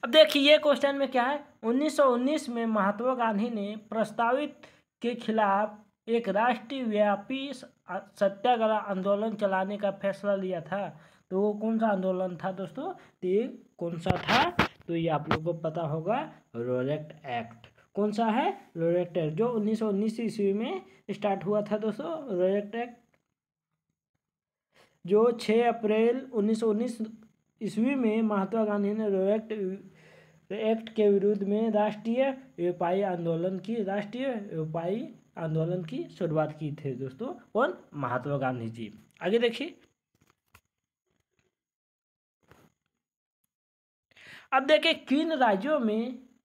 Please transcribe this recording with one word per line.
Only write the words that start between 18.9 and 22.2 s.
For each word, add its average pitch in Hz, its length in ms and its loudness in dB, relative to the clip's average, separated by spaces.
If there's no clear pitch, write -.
एक्ट, 156 200 0
जो 226 140 2
उन्नीस 220 280 0
सौ 220 100 0
उन्नीस 214 320 0
ईस्वी 208 320 0
में 277 300 -2
स्टार्ट 196 340 -2
हुआ 208 180 0
था 208 160 -4
दोस्तों, 220 340 -4